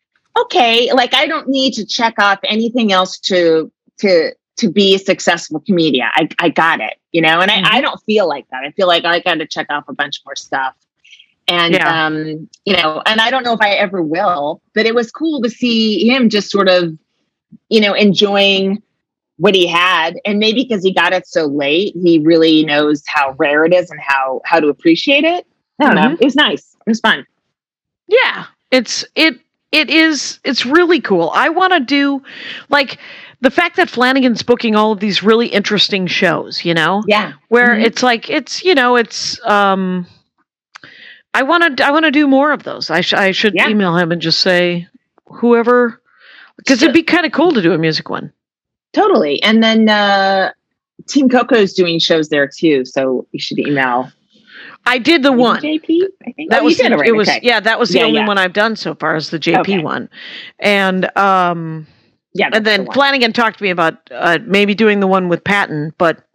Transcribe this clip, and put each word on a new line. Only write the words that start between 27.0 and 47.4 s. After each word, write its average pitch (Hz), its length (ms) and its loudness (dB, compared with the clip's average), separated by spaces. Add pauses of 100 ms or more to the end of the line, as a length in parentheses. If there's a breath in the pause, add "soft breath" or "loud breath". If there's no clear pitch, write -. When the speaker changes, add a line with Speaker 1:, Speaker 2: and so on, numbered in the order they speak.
Speaker 1:
fun. 165 240 -2 (840)
Speaker 2:
Yeah, 381 380 0 (260)
it's, - 320 -2 (120)
it, 311 220 0 (360)
it 285 160 0
is, 311 560 0
it's 247 200 -4
really 320 360 2
cool. 170 320 0
I 247 160 0
wanna 359 320 0
do, 277 400 -2 (480 loud breath)
like, 285 300 -2 (420 loud breath)
the 247 100 2
fact 339 240 -2
that 370 140 0
Flanagan's 254 540 0
booking 233 340 0
all 214 160 2
of 190 80 -8
these 202 220 -2
really 226 240 2
interesting 196 600 -2
shows, - 560 -2
you 170 100 0
know? 170 340 0
Speaker 1:
Yeah. 208 260 0 (160)
Speaker 2:
Where 240 220 4
Speaker 1:
Mm-hmm. 220 120 0
Speaker 2:
it's - 180 -2
like, 240 280 0
it's, - 340 -6
you 370 120 2
know, 247 200 2
it's, - 500 -4
um, 190 640 0 (1300 loud breath)
I 247 100 0
wanna, 330 400 0
I 285 80 2
wanna 311 200 2
do 294 160 2
more 269 240 4
of 233 120 -4
those. 120 260 -10
I 165 120 0
sh-, - 120 -2
I 196 180 2
should 202 240 0
Speaker 1:
Yeah. 240 140 2
Speaker 2:
email 185 280 0
him 170 140 0
and 170 100 -4
just 160 200 -2
say, 175 460 0 (380)
"Whoever," 240 760 0 (640 soft breath)
'cause 254 160 4
it'd 311 80 4
Speaker 1:
So - 20 2
Speaker 2:
be 330 100 4
kinda 320 280 0
cool 339 220 2